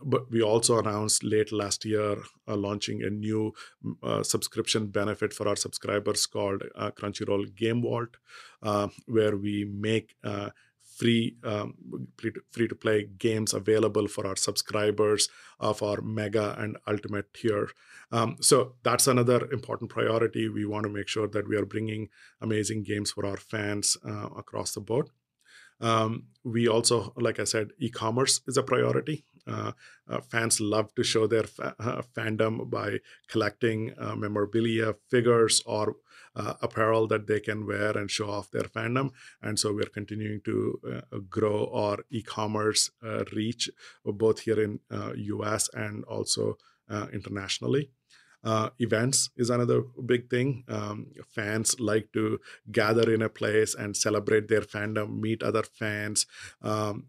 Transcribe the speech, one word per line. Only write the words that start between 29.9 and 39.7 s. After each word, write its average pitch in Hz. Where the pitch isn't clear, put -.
uh, 117
fans 117
love 107
to 120
show 110
their 110
fa-, -
uh, 110
fandom 110
by 107
collecting, 110
uh, 110
memorabilia, 107
figures, 117
or, 107
uh, 110
apparel 113
that 107
they 107
can 107
wear 104
and 101
show 104
off 101
their 110
fandom. 120
And 107
so 107